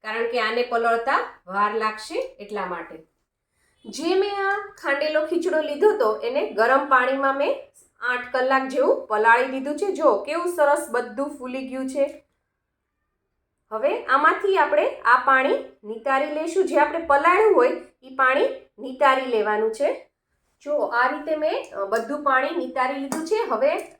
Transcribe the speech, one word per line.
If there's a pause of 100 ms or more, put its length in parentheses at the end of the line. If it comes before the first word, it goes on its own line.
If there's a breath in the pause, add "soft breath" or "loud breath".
કારણ
કે
આને
પલળતા
વાર
લાગશે
એટલા
માટે. (840)
જે
મેં
આ (240)
ખાંડેલો
ખીચડો
લીધો
તો
એને
ગરમ
પાણીમાં
મેં (400)
આઠ
કલાક
જેવું
પલાળી
દીધું
છે.
જો
કેવું
સરસ
બધું
ફૂલી
ગયું
છે. (1500)
હવે
આમાંથી
આપણે
આ
પાણી (280)
નિતારી
લઈશું,
જે
આપણે
પલાળ્યું
હોય (320)
ઈ
પાણી (320)
નિતારી
લેવાનું
છે. (500)
જો
આ
રીતે
મેં,
અ,
બધું
પાણી
નિતારી
લીધું
છે.
હવે (280)